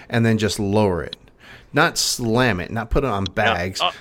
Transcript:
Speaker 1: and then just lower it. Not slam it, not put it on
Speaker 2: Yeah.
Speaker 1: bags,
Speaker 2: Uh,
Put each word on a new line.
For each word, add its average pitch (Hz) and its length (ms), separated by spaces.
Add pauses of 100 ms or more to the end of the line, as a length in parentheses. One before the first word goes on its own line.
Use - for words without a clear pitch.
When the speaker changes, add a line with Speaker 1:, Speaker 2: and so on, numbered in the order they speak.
(100)
Speaker 1:
and 113 160
then 110 100
just 107 240
lower 98 420
it. - 140 (560)
Not 123 240
slam 117 640
it, - 100
not 110 200
put - 140
it 127 60
on 98 140
Speaker 2:
Yeah. 90 80 (220)
Speaker 1:
bags, 92 260
Speaker 2:
Uh, - 100 (100)